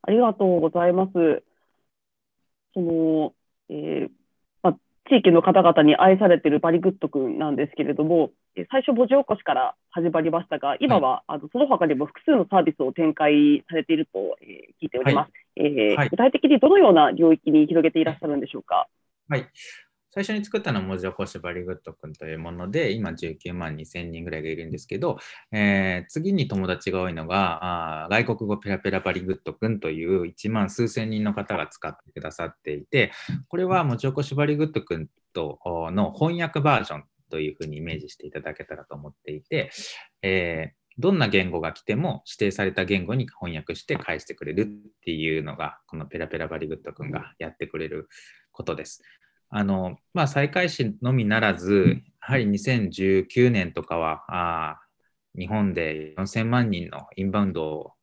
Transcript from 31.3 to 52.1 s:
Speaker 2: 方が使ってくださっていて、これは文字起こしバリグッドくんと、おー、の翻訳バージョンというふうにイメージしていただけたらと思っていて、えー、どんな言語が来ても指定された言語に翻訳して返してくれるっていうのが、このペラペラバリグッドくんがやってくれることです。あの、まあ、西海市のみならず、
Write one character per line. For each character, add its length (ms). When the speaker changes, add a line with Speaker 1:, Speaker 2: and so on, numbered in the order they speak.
Speaker 2:
方 240
が 120
使 200
っ 80
て 140
く 100
だ 120
さ 140
っ 140
て 120
い 100
て、 300
こ 120
れ 60
は 200
文 140
字 100
起 40
こ 120
し 100
バ 120
リ 100
グ 80
ッ 80
ド 100
く 140
ん 120
と、 320
お 220
ー、 40
の 220
翻 300
訳 160
バ 220
ー 40
ジ 80
ョ 40
ン 80
と 80
い 140
う 20
ふ 60
う 80
に 80
イ 40
メ 120
ー 80
ジ 80
し 80
て 100
い 60
た 80
だ 120
け 120
た 100
ら 100
と 120
思 140
っ 40
て 60
い 120
て、 280
え 500
ー、 20
ど 140
ん 80
な 80
言 200
語 120
が 120
来 100
て 120
も 320
指 240
定 0
さ 140
れ 80
た 120
言 220
語 80
に 140
翻 280
訳 200
し 80
て 120
返 220
し 60
て 100
く 100
れ 100
る 80
っ 40
て 80
い 260
う 60
の 100
が、 320
こ 100
の 100
ペ 120
ラ 80
ペ 120
ラ 100
バ 100
リ 80
グ 80
ッ 100
ド 80
く 120
ん 80
が 260
や 120
っ 60
て 120
く 100
れ 100
る 200
こ 140
と 100
で 120
す。 180
あ 120
の、 320
ま 80
あ、 60
西 200
海 220
市 320
の 100
み 120
な 160
ら 140
ず、 480